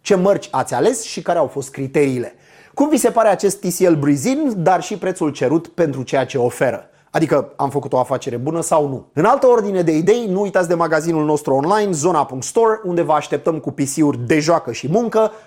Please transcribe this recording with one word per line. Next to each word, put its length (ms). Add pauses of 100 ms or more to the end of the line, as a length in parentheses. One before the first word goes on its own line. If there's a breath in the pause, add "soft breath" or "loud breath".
Ce 140
mărci 360
ați 240
ales 280
și 200
care 160
au 80
fost 240
criteriile? 640 (400 soft breath)
Cum 140
vi 80
se 140
pare 180
acest 320
T 40
C 140
L 160
Breezin, 640
dar 260
și 160
prețul 320
cerut 380
pentru 340
ceea 240
ce 120
oferă? 500 (220 soft breath)
Adică, 460
am 140
făcut 220
o 60
afacere 380
bună 240
sau 280
nu? 240
În 120
altă 220
ordine 360
de 140
idei, 300
nu 140
uitați 280
de 60
magazinul 500
nostru 300
online, 380
Zona 320
punct 200
store, 400
unde 180
vă 100
așteptăm 460
cu 120
P 100 (140)
C-uri 240
de 200
joacă 340
și 180
muncă, 420 (140 loud breath)